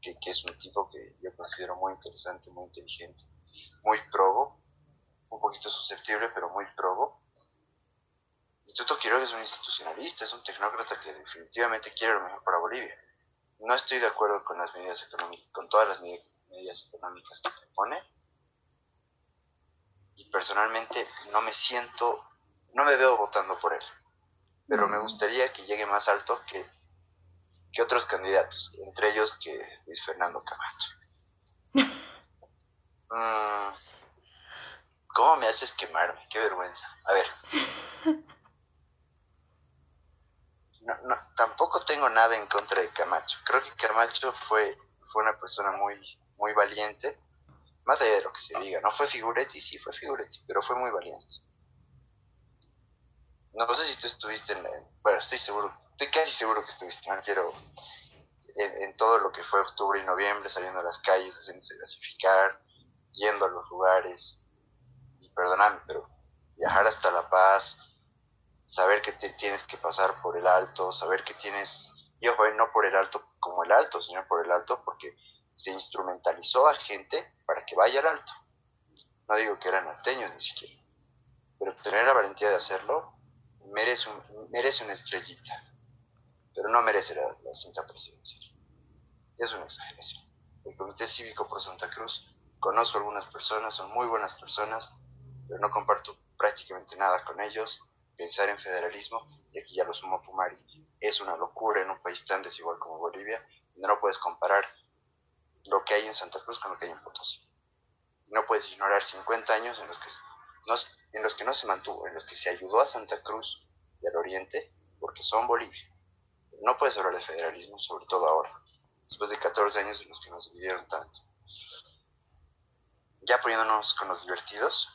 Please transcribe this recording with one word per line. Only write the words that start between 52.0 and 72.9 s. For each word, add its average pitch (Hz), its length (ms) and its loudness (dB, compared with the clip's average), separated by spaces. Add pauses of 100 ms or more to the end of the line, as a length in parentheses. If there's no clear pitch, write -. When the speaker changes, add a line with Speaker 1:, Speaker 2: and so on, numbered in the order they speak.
Speaker 1:
No 117 220 0
sé 160 180 0
si - 60 -8
tú 120 80 -4
estuviste 107 460 -6
en 92 100 -6
la, - 60 -6 (340)
bueno, 98 160 6
estoy - 200 -4
seguro, 101 320 -2 (200)
estoy 139 180 -4
casi 156 220 4
seguro 110 340 0
que - 60 -14
estuviste, - 380 -12
no 95 120 -2
quiero, 95 320 0 (1040)
en, 98 280 -2
en 95 120 -8
todo 113 240 6
lo 95 120 0
que 87 120 -10
fue 98 180 2
octubre 98 380 -2
y 98 60 -6
noviembre, 98 440 0
saliendo 92 300 -6
a 87 40 -6
las 87 160 -6
calles, 95 360 2
haciéndose - 420 -16
gasificar, - 840 2 (520)
yendo 101 340 2
a 92 40 4
los 90 200 -8
lugares. 92 680 2 (800)
Y - 120 -20
perdóname, 92 540 4
pero - 220 -8 (480)
viajar 95 320 4
hasta 104 240 2
La 87 180 0
Paz, 95 480 8 (880)
saber 98 340 4
que 104 120 -4
te 101 200 -8
tienes 101 300 -4
que - 140 -14
pasar 95 440 0
por 87 160 -2
el 87 100 2
Alto, 92 460 4
saber - 320 -2
que - 80 -8
tienes, 98 360 -6 (520)
y 113 80 2
ojo, 110 160 6
eh, 107 80 4
no 110 180 4
por 107 140 4
el 95 100 2